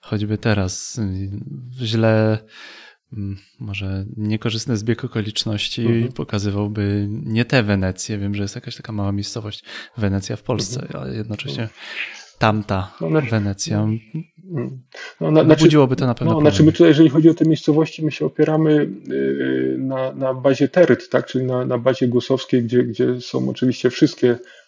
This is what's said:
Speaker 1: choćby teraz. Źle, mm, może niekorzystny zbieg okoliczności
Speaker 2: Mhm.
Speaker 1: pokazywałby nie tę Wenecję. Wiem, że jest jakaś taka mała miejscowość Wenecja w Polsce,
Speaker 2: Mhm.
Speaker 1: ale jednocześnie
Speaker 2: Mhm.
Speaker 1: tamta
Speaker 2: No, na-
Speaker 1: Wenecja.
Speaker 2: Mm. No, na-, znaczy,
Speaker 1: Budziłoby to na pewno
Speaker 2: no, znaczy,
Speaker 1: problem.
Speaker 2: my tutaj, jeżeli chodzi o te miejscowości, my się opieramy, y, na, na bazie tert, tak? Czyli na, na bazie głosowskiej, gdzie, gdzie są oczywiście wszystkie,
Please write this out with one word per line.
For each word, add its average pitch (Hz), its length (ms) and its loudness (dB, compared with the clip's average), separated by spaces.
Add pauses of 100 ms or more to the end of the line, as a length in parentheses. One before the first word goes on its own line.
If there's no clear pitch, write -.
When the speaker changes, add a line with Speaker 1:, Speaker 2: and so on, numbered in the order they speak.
Speaker 1:
choćby 107 380 -4
teraz. 101 640 -2 (800)
Źle, 110 560 2 (760)
mm, 98 240 -8 (240)
może 98 440 -6 (120)
niekorzystny 110 600 -2
zbieg 110 280 -2
okoliczności 107 800 -4
Speaker 2:
Mhm. 117 300 2
Speaker 1:
pokazywałby 104 960 -2
nie 113 340 -2
tę 123 180 2
Wenecję. 101 560 -2
Wiem, 101 160 -4
że 101 80 -4
jest 98 120 -6
jakaś - 220 -12
taka - 160 -14
mała 101 200 -2
miejscowość 101 520 -8 (320)
Wenecja 101 400 -2
w - 60 -14
Polsce, 113 400 -4
Speaker 2:
Mhm. - 220 -10
Speaker 1:
ale 127 120 -8
jednocześnie 113 460 -8
Speaker 2:
Mhm. 113 160 -10 (600)
Speaker 1:
tamta 101 600 -2
Speaker 2:
No, 165 100 -4
na- 156 100 2
Speaker 1:
Wenecja. 107 600 -2
Speaker 2:
Mm. 131 1000 -6 (380)
No, 156 100 0
na-, 156 140 6
znaczy, 156 200 8
Speaker 1:
Budziłoby 147 320 6
to 135 100 0
na 120 80 2
pewno - 200 0
Speaker 2:
no, 156 60 2
znaczy, 147 160 6
Speaker 1:
problem. 151 100 8
Speaker 2:
my 156 60 8
tutaj, 170 160 6
jeżeli 156 200 8
chodzi 156 220 4
o 156 40 6
te - 100 0
miejscowości, 160 600 0
my 147 80 -2
się - 140 -4
opieramy, 156 460 2 (380)
y, 67 680 -2
na, 131 340 -4
na 135 220 -4
bazie 131 340 2
tert, 156 420 4
tak? 120 160 0
Czyli 131 180 -2
na, 127 220 -2
na 123 120 -2
bazie 127 300 0
głosowskiej, 123 540 0
gdzie, 120 200 2
gdzie 123 380 -2
są 131 280 -4
oczywiście 127 420 0
wszystkie, - 480 2 (300)